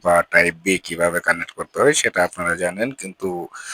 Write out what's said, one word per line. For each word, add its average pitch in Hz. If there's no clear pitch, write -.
বা 87
টাইপ 87
বি 90
কিভাবে 85
কানেক্ট 85
করতে -
হয় 139
সেটা 107
আপনারা 87
জানেন, 92
কিন্তু 92